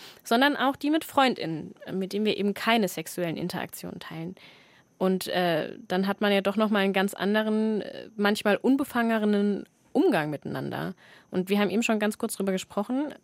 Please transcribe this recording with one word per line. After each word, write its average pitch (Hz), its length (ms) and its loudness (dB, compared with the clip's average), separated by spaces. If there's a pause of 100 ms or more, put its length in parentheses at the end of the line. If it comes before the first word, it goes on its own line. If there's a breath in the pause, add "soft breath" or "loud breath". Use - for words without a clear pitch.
(240 loud breath)
sondern 269 320 2
auch 262 200 0
die 285 140 -2
mit 320 140 0
FreundInnen, 190 680 0 (180)
mit 185 200 -4
denen 208 140 0
wir 208 100 2
eben 202 160 0
keine 226 360 2
sexuellen 165 480 -6
Interaktionen - 640 -8
teilen. 165 340 -10 (640 loud breath)
Und, 190 300 0
äh, 175 500 0 (120)
dann 190 180 0
hat 196 140 -2
man 208 120 4
ja 196 80 4
doch 196 160 0
noch 214 140 2
mal 214 80 2
einen 196 140 4
ganz 196 220 2
anderen, 214 680 0
äh, - 340 -10
manchmal 202 400 2
unbefangeneren 220 1080 2 (280)
Umgang 196 380 2
miteinander. 143 640 -4 (380 loud breath)
Und 185 180 0
wir 202 80 4
haben 208 120 4
eben 226 120 0
schon 220 160 0
ganz 208 180 -2
kurz - 200 -6
drüber 196 160 -2
gesprochen. 254 600 -4 (120)